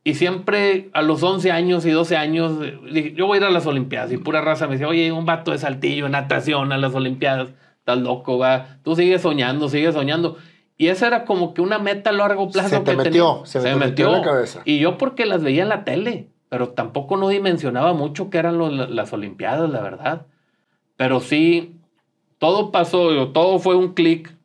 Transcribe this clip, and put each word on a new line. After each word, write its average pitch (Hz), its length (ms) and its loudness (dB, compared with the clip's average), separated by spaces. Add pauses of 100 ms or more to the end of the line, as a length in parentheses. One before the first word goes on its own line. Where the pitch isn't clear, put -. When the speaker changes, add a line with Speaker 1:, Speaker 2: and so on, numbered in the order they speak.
Speaker 1:
Y 151 120 0
siempre 190 800 0
a 156 80 2
los 156 220 2
once 185 280 2
años 170 340 0
y 165 60 2
doce 165 240 2
años, 160 380 0 (100)
eh, 135 160 -10 (120)
dije, 151 220 -2
"Yo 180 140 0
voy 202 100 2
a 196 40 4
ir 202 40 2
a 196 60 2
las 165 160 2
Olimpiadas". 127 460 -4
Y 123 40 -4
pura 156 240 -2
raza 151 240 0
me 135 80 -4
decía, 143 140 -2
"Oye, 165 240 2
un 165 140 -4
vato 165 260 -2
de 147 60 -4
Saltillo, 143 500 -4
natación, 139 640 -2
a 135 60 -2
las 135 180 -2
Olimpiadas, 131 540 -2 (300)
estás 123 180 0
loco, 123 400 -2
va. 131 460 0
Tú 160 120 0
sigues 175 260 4
soñando, 147 460 0
sigues 151 260 0
soñando". 156 440 -2 (400)
Y 160 100 4
esa 185 200 2
era 233 180 0
como 175 280 0
que - 80 -2
una 208 180 0
meta 202 320 -2
a - 20 0
largo 202 360 0
plazo 190 200 0
Speaker 2:
Se 196 100 2
te 185 120 0
Speaker 1:
que 180 60 2
Speaker 2:
metió, 170 360 4
Speaker 1:
tenía. - 120 -6
Speaker 2:
se - 160 -4
Speaker 1:
Se 127 80 0
Speaker 2:
te 135 60 0
metió 139 300 2
en 214 80 4
la 277 60 2
Speaker 1:
metió. 156 120 0
Speaker 2:
cabeza. 120 320 -2
Speaker 1:
Y 147 160 2
yo 160 180 2
porque 262 280 -2
las 185 180 0
veía 143 200 2
en 214 60 0
la 208 140 -2
tele, 190 460 -4 (180)
pero 123 220 -4
tampoco 135 480 -4
no 196 100 0
dimensionaba 170 640 0
mucho 151 380 -4
que 175 80 -2
eran 170 200 0
lo, 160 120 0
la, 135 180 -4
las 107 240 -6
Olimpiadas, 107 580 -4
la 123 120 -6
verdad. 123 460 -8 (680)
Pero 131 240 0
sí, 165 560 2 (600)
todo 202 340 0
pasó, 175 400 2
digo, 135 180 2
todo 175 300 4
fue 185 160 2
un 185 180 2
clic 165 400 2 (120)